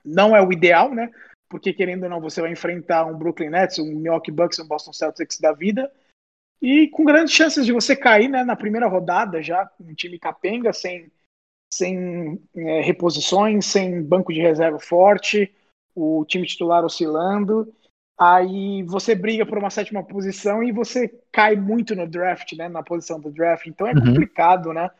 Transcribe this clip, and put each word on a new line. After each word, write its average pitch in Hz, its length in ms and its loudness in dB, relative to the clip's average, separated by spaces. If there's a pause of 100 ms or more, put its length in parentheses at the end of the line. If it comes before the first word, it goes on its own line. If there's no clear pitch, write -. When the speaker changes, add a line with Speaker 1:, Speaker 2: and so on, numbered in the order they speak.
Speaker 1:
Não 190 300 2
é 208 60 8
o 185 120 4
ideal, 175 420 4
né? 233 160 -6 (380)
Porque, 175 260 -6
querendo 180 300 -4
ou 180 40 -6
não, 170 120 -8
você 156 200 -8
vai 165 120 -4
enfrentar 170 520 -2
um 160 140 -8
Brooklyn 160 320 -6
Nets, 180 300 0
um 151 160 -6
Milwaukee 165 340 -4
Bucks, 170 300 -2
um 160 80 -16
Boston 151 240 -8
Celtics - 480 -6
da 156 120 4
vida. 208 380 -4 (720)
E 294 260 6
com 311 160 0
grandes 302 300 4
chances 302 320 2
de 240 60 2
você 240 240 2
cair, 226 320 6
né, 262 160 -2
na 247 120 -2
primeira 220 300 -2
rodada 180 560 -2
já, 175 260 -4 (120)
um 165 120 -20
time 175 260 -12
capenga, 208 540 -4
sem, 180 380 -12 (640)
sem, 180 680 -6 (160)
é, 160 240 -2
reposições, 180 840 0
sem 185 360 -2
banco 175 300 0
de 160 80 -4
reserva 160 380 2
forte, 196 760 4 (420)
o 156 300 -2
time 180 220 -4
titular 170 380 0
oscilando. 196 880 -2 (460)
Aí 190 640 2
você 190 300 -2
briga 214 300 -2
por 220 140 -4
uma 202 120 -4
sétima 202 340 -6
posição 196 580 -4
e 240 80 -2
você 233 380 -2 (240)
cai 214 240 4
muito 208 400 -2
no 170 120 -6
draft, 175 440 -4
né, 165 160 -10
na 170 140 -10
posição 170 380 -8
do 151 100 -12
draft. 160 360 -2
Então 180 200 -6
é 240 60 -2
Speaker 2:
Uhum. 131 140 6
Speaker 1:
complicado, 165 640 2
né? 170 160 -6 (120)